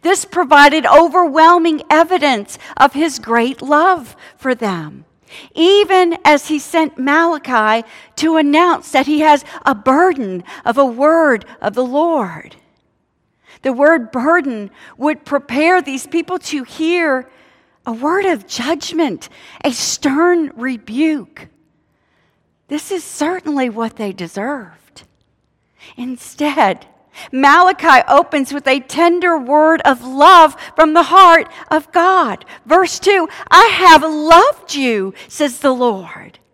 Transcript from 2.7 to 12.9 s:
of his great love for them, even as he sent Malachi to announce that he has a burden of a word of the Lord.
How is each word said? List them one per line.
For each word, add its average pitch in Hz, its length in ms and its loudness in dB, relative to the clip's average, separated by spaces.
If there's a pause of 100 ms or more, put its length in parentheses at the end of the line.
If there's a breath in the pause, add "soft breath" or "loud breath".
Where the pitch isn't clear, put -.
of 269 180 2
his 285 260 -4
great 233 420 -2
love 302 540 -2 (200 loud breath)
for 254 180 -6
them, 165 500 -10 (500 loud breath)
even 370 720 2
as 285 240 2
he 302 100 -4
sent 311 400 -4
Malachi 254 880 -2 (300 loud breath)
to 320 200 0
announce 311 560 0
that 262 140 0
he 302 140 -2
has 302 240 2 (220 loud breath)
a 277 80 0
burden 262 680 -2 (220 loud breath)
of 233 140 -2
a 277 80 2
word 277 580 0 (160 loud breath)
of 208 140 -6
the 247 100 -4
Lord. 254 720 -4 (1040 soft breath)